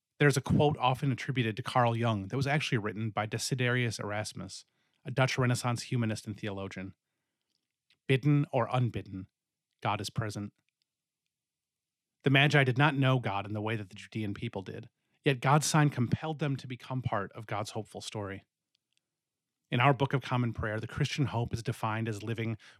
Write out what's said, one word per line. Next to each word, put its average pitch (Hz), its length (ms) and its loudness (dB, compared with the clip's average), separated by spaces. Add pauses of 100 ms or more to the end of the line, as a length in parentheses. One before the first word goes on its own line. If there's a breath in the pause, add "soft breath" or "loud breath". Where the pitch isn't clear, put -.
(180)
There's 143 180 6
a 139 40 0
quote 147 400 4
often 131 320 2
attributed 117 440 -2
to 123 60 -6
Carl 120 320 2
Jung 113 320 0
that 104 100 -6
was 139 120 0
actually 139 300 0
written 107 320 -4
by 107 180 0
Desiderius 123 720 0
Erasmus, 104 640 -8 (420)
a - 60 -8
Dutch 131 260 2
Renaissance 123 460 0
humanist 113 420 -2
and 104 100 -6
theologian. 98 580 -8 (1120)
"Bidden 143 420 4
or 113 220 0
unbidden, 101 560 -2 (520)
God 104 200 -2
is - 100 -8
present." 104 420 -6 (1700)
The 139 60 4
Magi 139 340 6
did 123 120 2
not 139 200 4
know 131 240 4
God 101 260 -2
in 101 60 -8
the 107 100 -2
way 110 140 -2
that 101 140 -8
the - 40 -20
Judean 104 400 -6
people 104 280 -6
did, 107 260 -12 (360)
yet 135 160 2
God's 143 260 4
sign 147 240 4
compelled 139 500 0
them 139 160 -2
to 131 100 -12
become 127 360 -8
part 101 340 -2
of 110 100 -12
God's 107 240 -4
hopeful 104 300 -10
story. 98 440 -8 (1300)
In 123 80 2
our 135 160 6
Book 135 180 0
of 131 100 0
Common 120 300 0
Prayer, 107 280 -4
the 113 80 -6
Christian - 380 -2
hope 117 280 -2
is 113 80 -4
defined 113 460 -2
as 107 160 -6
living 113 340 -4 (220 loud breath)